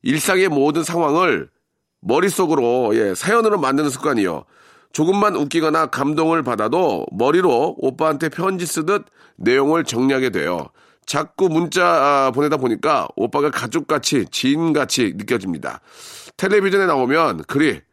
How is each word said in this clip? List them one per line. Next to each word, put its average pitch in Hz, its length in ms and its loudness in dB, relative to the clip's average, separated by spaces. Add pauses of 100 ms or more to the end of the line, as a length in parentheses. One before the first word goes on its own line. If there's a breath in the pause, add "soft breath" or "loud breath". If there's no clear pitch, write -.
일상의 185 460 0
모든 151 360 0
상황을 160 640 0 (520)
머릿속으로, 127 920 2
예, 104 180 0
사연으로 208 460 0
만드는 143 320 0
습관이요. 110 540 -2 (460 soft breath)
조금만 190 440 2
웃기거나 156 520 0
감동을 156 560 0
받아도 117 680 0
머리로 143 680 2
오빠한테 143 520 -2
편지 180 360 -2
쓰듯 170 400 -2 (320 soft breath)
내용을 139 460 2
정리하게 131 480 0
돼요. 80 380 -4 (360 soft breath)
자꾸 156 440 -2
문자, 170 360 0
아, 139 460 2
보내다 143 260 0
보니까 127 580 0
오빠가 143 340 0
가족같이, 135 800 -2
지인같이 143 840 0
느껴집니다. 90 680 -6 (560 loud breath)
텔레비전에 196 480 2
나오면 135 640 0
그리 139 340 0 (120)